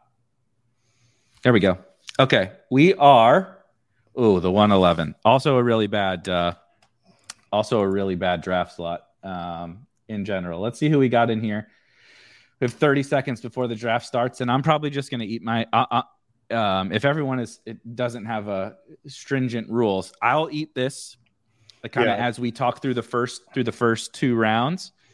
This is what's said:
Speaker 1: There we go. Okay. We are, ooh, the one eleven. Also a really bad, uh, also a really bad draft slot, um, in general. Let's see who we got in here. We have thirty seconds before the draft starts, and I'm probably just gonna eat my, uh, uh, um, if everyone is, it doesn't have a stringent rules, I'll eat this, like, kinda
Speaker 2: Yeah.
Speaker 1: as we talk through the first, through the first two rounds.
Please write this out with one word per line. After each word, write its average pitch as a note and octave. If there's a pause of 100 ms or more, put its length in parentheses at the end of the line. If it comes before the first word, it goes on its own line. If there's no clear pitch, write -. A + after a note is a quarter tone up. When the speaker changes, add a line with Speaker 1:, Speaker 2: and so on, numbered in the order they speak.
(1400)
Speaker 1:
There B2+
we A#2
go. F#2 (400)
Okay. B2 (180)
We D#3
are, C#3+ (600)
ooh, G#2+
the F2+
one G#2
eleven. F2 (100)
Also C3
a B2
really A2+
bad, F#2+
uh, F2 (960)
also G#2+
a G2
really G2
bad F2+
draft F2+
slot, E2+ (160)
um, F2 (200)
in G#2
general. F2+
Let's A#2+
see D3+
who D3+
we C3
got A#2
in A2
here. G#2+ (920)
We C3
have A#2+
thirty C#3+
seconds C3+
before B2
the A#2
draft A#2
starts, B2
and B2+
I'm C3
probably D3+
just C#3
gonna A#2+
eat A2+
my, A2+
uh, A#2+ (480)
uh, A2+
um, F#2+
if G#2+
everyone C#3+
is, A2+
it A#2
doesn't A#2
have A2
a G2 (300)
stringent B2
rules, G#2
I'll D3
eat D3+
this, - (640)
like, A2+
kinda A#2+
Speaker 2:
Yeah. A2+
Speaker 1:
as A#2
we B2
talk B2
through C3
the A#2
first, - (120)
through B2+
the A#2+
first A2+
two B2+
rounds. A2+ (200)